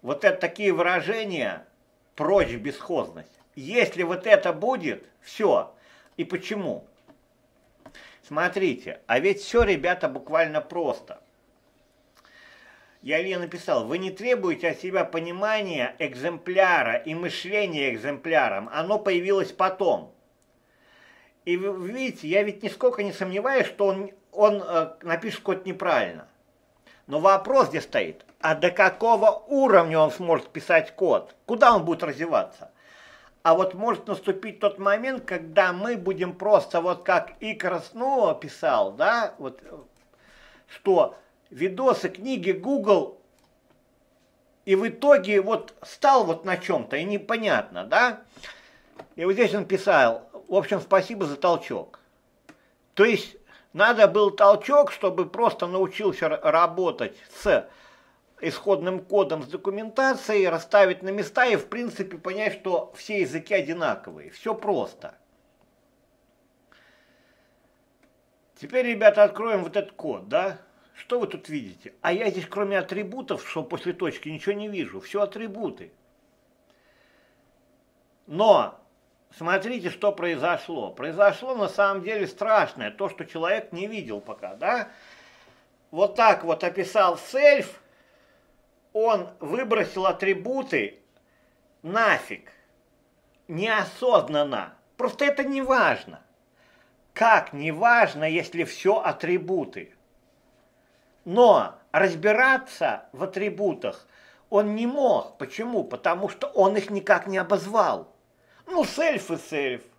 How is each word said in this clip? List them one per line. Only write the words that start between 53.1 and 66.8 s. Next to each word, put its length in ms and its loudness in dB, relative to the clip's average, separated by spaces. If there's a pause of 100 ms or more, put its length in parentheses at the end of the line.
надо 360 6
был 240 4
толчок, 580 6
чтобы 380 -2
просто 400 -2
научился 580 -2
р-, 160 -2
работать 760 0 (140)
с 380 0 (720)
исходным 600 -2
кодом, 420 -2
с 40 -12
документацией, 1040 -2
расставить 540 4
на 60 -8
места 380 0
и, 100 2
в 120 -6
принципе, 500 -10
понять, 420 -6
что 360 -4
все 240 -6
языки 340 -4
одинаковые. 760 -4
Всё 240 -6
просто. 600 -6 (3500)